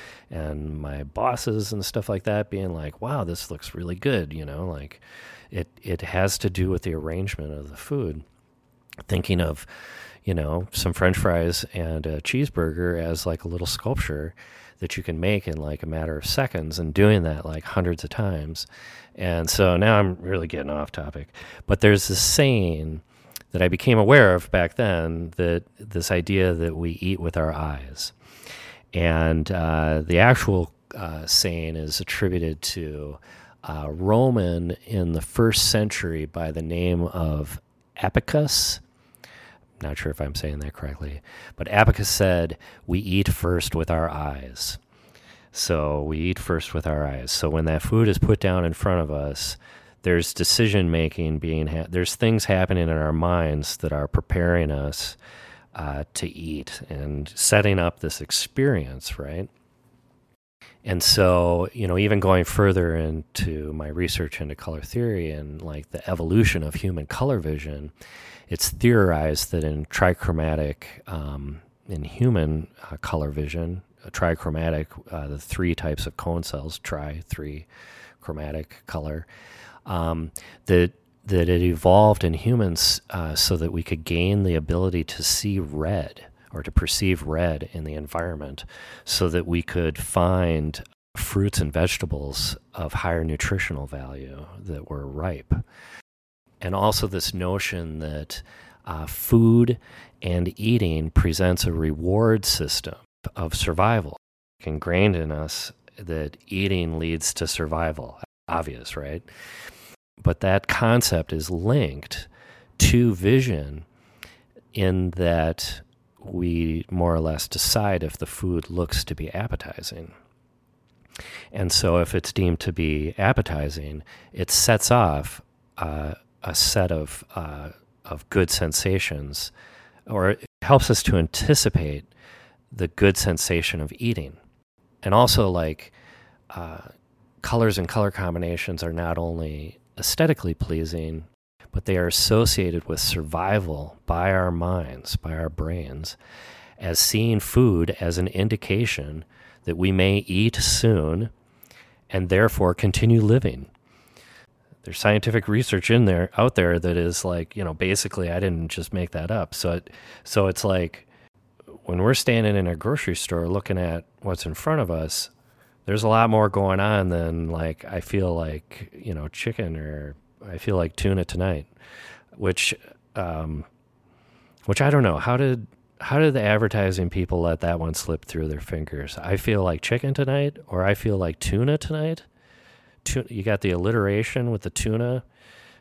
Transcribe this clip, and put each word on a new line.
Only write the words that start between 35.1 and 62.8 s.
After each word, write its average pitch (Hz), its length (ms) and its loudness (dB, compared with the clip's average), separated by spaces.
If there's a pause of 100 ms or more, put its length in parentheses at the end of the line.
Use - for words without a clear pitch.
the 82 60 0
first - 480 2
century 87 580 0
by 80 260 -6
the 80 100 -4
name 85 440 0
of 76 540 -2 (360)
Apicus. - 840 0 (1040)
Not 73 160 -6
sure 76 140 -4
if - 80 -12
I'm 73 160 -6
saying 73 240 -6
that 73 140 -10
correctly, 71 460 -10 (360)
but 85 100 -8
Apicus 104 420 4
said, 87 480 2 (300)
"We 90 140 0
eat 98 280 2
first 87 460 0
with 82 160 0
our 82 180 0
eyes." 71 720 -8 (720)
So 76 540 0
we 78 140 -2
eat 90 200 0
first - 340 -2
with 80 140 -4
our 76 180 0
eyes. 67 280 -6
So 80 180 0
when 80 140 2
that 78 180 0
food 113 240 4
is 95 120 2
put 85 200 4
down 90 260 0
in 80 100 -2
front 90 260 0
of 73 100 -2
us, 73 460 -6 (460)
there's 85 300 2
decision 98 580 2
making 80 480 0
being 78 280 -2
ha-, 80 220 -4
there's 90 260 -2
things 113 320 2
happening 92 420 2
in 80 80 2
our 78 160 0
minds 80 680 0
that 78 140 -4
are 73 160 -2
preparing 87 640 2
us, 71 460 -6 (580)
uh, 76 300 -6 (100)
to - 140 -6
eat 78 600 -10
and 73 460 -6
setting 101 440 4
up 85 220 0
this - 200 -6
experience, 80 960 -2
right? 78 300 -8 (1400)
And 92 180 -2
so, 90 720 4
you 107 120 -2
know, 90 120 2
even 101 220 4
going 92 240 6
further 92 520 4